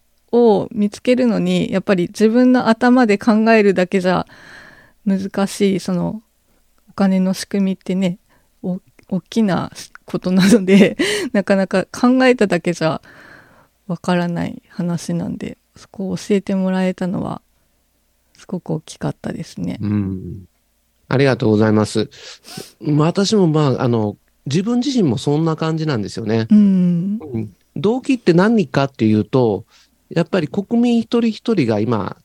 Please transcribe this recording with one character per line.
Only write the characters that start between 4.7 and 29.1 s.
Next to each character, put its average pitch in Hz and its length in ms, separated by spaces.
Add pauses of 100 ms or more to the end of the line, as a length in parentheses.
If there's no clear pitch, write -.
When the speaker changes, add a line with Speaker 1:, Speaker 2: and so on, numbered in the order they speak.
Speaker 1:
難 196 420
し 190 300
い、 170 40
そ - 120
の、 175 300 (680)
お - 40
金 190 280
の 185 140
仕 - 140
組 202 160
み 190 80
っ 185 40
て - 180
ね、 185 240 (440)
お-、 185 180 (280)
大 185 140
き - 200
な 190 300 (320)
こ - 140
と - 120
な 185 180
の 196 160
で、 190 320 (180)
<laughs> 381 180
な 202 100
か 196 140
な 190 100
か 190 200
考 254 400
え 254 100
た 220 100
だ 175 140
け 175 120
じ 165 120
ゃ 156 160 (840)
わ 175 120
か - 160
ら 175 140
な 170 180
い - 220
話 175 460
な 170 140
ん - 80
で、 - 220 (180)
そ - 120
こ 190 220
を 180 60
教 208 200
え 196 40
て 196 140
も 185 160
ら 185 160
え 185 80
た 185 120
の 180 160
は、 - 200 (920)
す - 100
ご 180 140
く - 100
大 160 100
き - 180
か 147 120
っ - 100
た - 120
で - 120
す - 160
ね。 - 200
Speaker 2:
う 107 60
ん。 92 580 (640)
あ 135 80
り 139 80
が 131 120
と 120 100
う 110 40
ご 107 60
ざ 107 120
い 107 40
ま 107 140
す。 - 220 (720)
私 165 540
も、 190 140
ま 151 200 (100)
あ、 - 40
あ 127 60
の、 107 280 (300)
自 147 160
分 240 160
自 254 180
身 190 120
も 120 100
そ 147 180
ん 160 80
な 160 120
感 160 200
じ 156 100
な 147 100
ん 107 60
で 92 60
す - 100
よ 113 60
ね。 110 260
Speaker 1:
う 214 40
ん。 190 680
Speaker 2:
う 131 180
ん。 110 180 (200)
動 214 240
機 269 140
っ 240 40
て 185 140
何 196 360
か 139 160
っ 135 80
て - 120
い 107 100